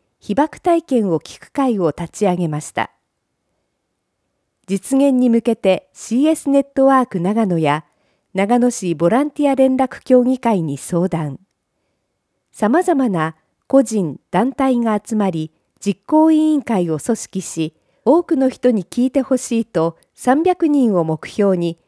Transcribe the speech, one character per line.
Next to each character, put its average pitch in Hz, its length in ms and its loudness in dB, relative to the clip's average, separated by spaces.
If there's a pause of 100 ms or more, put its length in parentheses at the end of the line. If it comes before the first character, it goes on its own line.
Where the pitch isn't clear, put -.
(200)
被 - 140 -8
爆 294 260 -2
体 339 220 0
験 226 280 -2
を 160 100 0
聞 - 200 -16
く - 120 -20
会 262 260 -2
を 175 120 0
立 - 300 -10
ち 214 60 0
上 180 100 2
げ 175 120 -2
ま 151 140 -4
し - 100 -16
た。 - 200 -6 (1800)
実 196 300 -4
現 277 140 4
に 254 180 2
向 233 120 2
け 226 140 -2
て、 - 380 -2
シ 247 300 -4
ー 311 60 2
エ 320 60 2
ス - 140 -8
ネ 277 100 4
ッ 269 140 -2
ト 269 140 2
ワ 269 140 4
ー 240 40 -2
ク 196 140 -8
長 208 260 0
野 175 140 0
や 151 260 0 (480)
長 202 240 0
野 240 140 2
市 175 240 -4
ボ 165 140 0
ラ 247 140 2
ン 294 60 -4
テ 294 140 -6
ィ 277 80 2
ア 269 40 0
連 262 220 2
絡 262 260 -4
協 254 200 4
議 254 160 0
会 208 240 0
に 143 140 -6
相 175 300 -2
談。 151 320 -6 (1120)
様 247 300 0
々 277 280 0
な 160 260 -2 (320)
個 269 160 4
人、 202 360 -4 (120)
団 240 220 0
体 262 260 0
が 220 240 0
集 - 120 -6
ま 208 140 0
り、 160 220 -6 (320)
実 202 240 -4
行 311 240 4
委 311 60 4
員 311 240 2
会 180 280 -2
を 156 100 -2
組 - 160 -2
織 - 260 -10
し、 - 340 -6 (300)
多 320 180 4
く 320 140 -2
の 262 120 2
人 254 220 0
に 208 120 0
聞 - 220 -2
い 262 60 -2
て 277 100 0
ほ 254 160 -2
し 233 240 -4
い 226 40 -4
と、 165 320 -2 (160)
三 285 300 0
百 349 240 0
人 262 280 2
を 170 80 2
目 160 220 -4
標 196 320 0
に、 170 300 -4